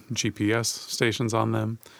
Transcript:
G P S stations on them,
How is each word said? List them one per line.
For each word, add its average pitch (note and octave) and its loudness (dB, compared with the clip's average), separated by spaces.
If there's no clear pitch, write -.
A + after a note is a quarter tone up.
G A2 -2
P G#2 0
S A2+ 2
stations A2+ 0
on A2+ 2
them, A2+ -2